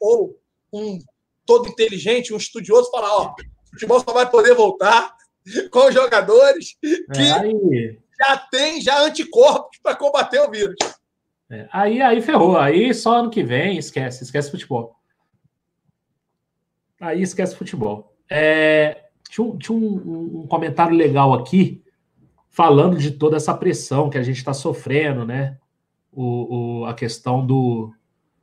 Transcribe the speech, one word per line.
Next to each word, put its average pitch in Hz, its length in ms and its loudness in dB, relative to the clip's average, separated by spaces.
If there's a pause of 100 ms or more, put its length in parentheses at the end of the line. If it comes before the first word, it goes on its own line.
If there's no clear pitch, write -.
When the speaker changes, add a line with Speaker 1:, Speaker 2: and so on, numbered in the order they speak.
Speaker 1:
Ou 214 380 0 (340)
um 208 260 -10 (460)
todo 233 240 4
inteligente, 220 640 -2
um 214 60 -6
estudioso 233 520 0
falar, 214 240 -2
"Ó, 185 160 0
o - 400 -20
futebol 233 300 0
só 240 120 -6
vai 247 180 2
poder 240 240 6
voltar 214 600 2 (560)
com 262 200 6
jogadores 240 920 4
que 302 420 -4
Speaker 2:
É, 147 100 2
aí 170 640 -2 (200)
Speaker 1:
já 269 180 2
tem 285 440 -4
já 269 200 0
anticorpos 294 840 2
pra 285 140 -2
combater 277 440 0
o 277 100 0
vírus." 202 260 -6 (720)
Speaker 2:
É, 107 200 -16
aí, 214 300 0
aí 233 220 2
ferrou. 185 340 2
Aí 170 380 2
só 226 220 2
ano 233 120 0
que 226 140 -4
vem, 147 340 -2
esquece, 131 480 -8
esquece 143 260 -6
futebol. - 460 -10 (2000)
Aí 165 200 -4
esquece 180 340 -4
futebol. 107 640 -8 (140)
É, 156 800 2 (200)
tinha 233 180 -4
um, 196 120 -10
tinha 226 180 -6
um, 226 60 -2
um, 170 580 -8
um 151 60 -14
comentário 165 500 0
legal 139 380 4
aqui, 139 500 0 (640)
falando 165 480 4
de 143 140 -2
toda 147 260 0
essa 151 160 -4
pressão 147 560 -2
que 139 80 -6
a 127 60 -4
gente 127 200 -6
tá 135 120 -6
sofrendo, 135 720 -4
né? 135 320 -8 (520)
O, 120 720 -6
o, - 40 -8
a 117 80 -8
questão 123 500 -6
do, 120 480 -2 (500)